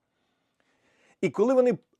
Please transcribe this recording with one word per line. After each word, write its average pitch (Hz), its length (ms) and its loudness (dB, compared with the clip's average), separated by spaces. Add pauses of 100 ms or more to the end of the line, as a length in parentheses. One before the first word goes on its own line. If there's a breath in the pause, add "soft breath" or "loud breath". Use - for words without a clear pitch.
(1200)
І 170 100 -2
коли 240 240 0
вони 247 240 2 (220)